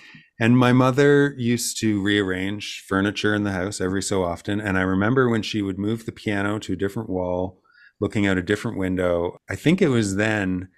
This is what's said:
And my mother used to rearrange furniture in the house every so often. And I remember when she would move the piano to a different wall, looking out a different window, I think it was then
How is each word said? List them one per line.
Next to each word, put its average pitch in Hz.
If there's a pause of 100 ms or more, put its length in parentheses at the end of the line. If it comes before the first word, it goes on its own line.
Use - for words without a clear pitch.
(380)
And 117
my 123
mother 139
used 117
to 104
rearrange 101
furniture 101
in 104
the 101
house 95
every 95
so 95
often. 90
And 98
I 92
remember 104
when 113
she 107
would 95
move 110
the 110
piano 104
to 98
a -
different 98
wall, 90 (400)
looking 101
out 95
a 90
different 104
window, 90 (140)
I 98
think 175
it 170
was 107
then 98